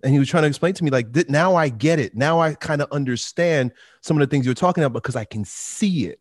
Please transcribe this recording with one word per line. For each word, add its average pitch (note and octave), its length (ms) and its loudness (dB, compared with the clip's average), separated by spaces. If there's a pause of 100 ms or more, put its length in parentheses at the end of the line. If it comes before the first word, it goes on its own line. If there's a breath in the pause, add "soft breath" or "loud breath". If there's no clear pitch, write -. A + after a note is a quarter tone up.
And C3+ 100 2
he C#3+ 60 6
was C#3 100 4
trying E3+ 140 2
to D3+ 60 4
explain E3+ 260 0
to - 100 -6
me, D3 60 2
like, A#2+ 220 -2
"Th-, D#3+ 160 0
now E3+ 260 2
I D#3+ 140 2
get D3 320 0
it. G#2+ 160 -4
Now D#3 240 2
I D#3 140 0
kinda D3 380 -4
understand C#3 800 -2 (300 soft breath)
some - 200 0
of - 0 -
the C#3 100 2
things C#3 140 0
you're B2+ 100 0
talking F3 280 0
about C3+ 180 -2
because B2+ 160 -6
I A2 80 -4
can G#2+ 200 -8
see E3 600 -4
it." - 140 -12